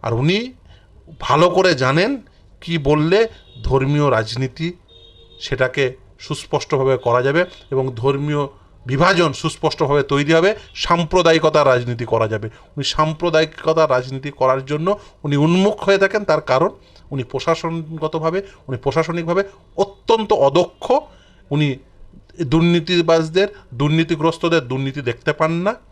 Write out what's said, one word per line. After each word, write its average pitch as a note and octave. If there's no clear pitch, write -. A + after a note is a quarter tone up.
আর A#2
উনি F#3+
ভালো D#3+
করে F3+
জানেন E3
কি E3
বললে D#3
ধর্মীয় C#3
রাজনীতি B2+
সেটাকে B2+
সুস্পষ্টভাবে C3+
করা A#2+
যাবে C#3+
এবং C3
ধর্মীয় C#3
বিভাজন E3
সুস্পষ্টভাবে D3
তৈরি C#3+
হবে, F3+
সাম্প্রদায়িকতার D#3+
রাজনীতি B2
করা A2
যাবে। G#2+
উনি -
সাম্প্রদায়িকতার D#3+
রাজনীতি C3
করার C3+
জন্য D#3
উনি C#3+
উন্মুখ F3+
হয়ে G3
থাকেন। G3
তার D#3
কারণ C#3
উনি C#3
প্রশাসনগতভাবে, D#3+
উনি C3
প্রশাসনিকভাবে E3
অত্যন্ত G#3+
অদক্ষ। E3
উনি C#3+
দুর্নীতিবাজদের, E3
দুর্নীতিগ্রস্তদের D#3+
দুর্নীতি C3+
দেখতে B2
পান D#3+
না F3+